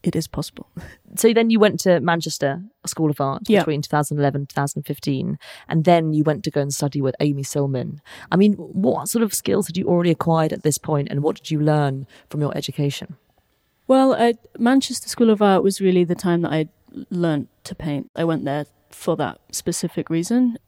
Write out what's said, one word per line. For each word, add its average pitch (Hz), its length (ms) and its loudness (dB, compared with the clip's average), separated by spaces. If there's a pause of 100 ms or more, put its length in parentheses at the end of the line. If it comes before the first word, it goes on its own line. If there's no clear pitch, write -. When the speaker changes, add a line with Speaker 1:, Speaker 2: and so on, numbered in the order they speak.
Speaker 1:
it 165 120 -2
is 165 120 -4
possible. - 480 -12
<laughs> - 40 -16 (360)
Speaker 2:
So 233 180 4
then 226 160 4
you 226 100 4
went 202 220 6
to 175 200 4
Manchester 165 600 -2 (240)
School 156 240 0
of 147 100 -2
Art 170 280 -2
Speaker 1:
Yeah. 202 140 4
Speaker 2:
between 151 200 -2
two - 80 -10
thousand 147 300 0
eleven, 143 260 0
two - 80 -20
thousand 143 300 -4
fifteen, 139 560 -4 (280)
and 160 180 0
then 165 280 4
you 151 100 2
went 151 200 0
to 156 80 -4
go 143 100 -2
and 139 100 -4
study 143 300 -4
with 131 180 -2
Amy 143 220 0
Silman. 139 580 -4 (320)
I 165 40 0
mean, 202 180 6
what 185 560 -2
sort 233 140 0
of 208 100 -2
skills - 320 0
had 165 100 -12
you 190 120 -2
already 175 240 2
acquired 160 420 0
at - 80 -8
this 147 160 0
point, 143 320 -2
and 143 140 -2
what 156 140 0
did - 120 -16
you 156 100 -2
learn 147 460 0 (240)
from 147 120 -4
your 143 140 -2
education? 143 600 -6 (720)
Speaker 1:
Well, 262 260 4
I, 233 220 2 (240)
Manchester 254 500 0
School 226 220 2
of 208 100 2
Art 196 220 4
was 196 180 0
really 185 220 4
the 175 100 0
time 170 300 0
that - 100 -2
I 156 160 0 (400)
learnt 165 400 -2 (140)
to - 100 -14
paint. 147 420 -6
I 165 80 -2
went 160 220 -2
there 143 220 -4 (240)
for - 260 -4
that 117 220 -6 (120)
specific - 600 -6
reason. 233 560 0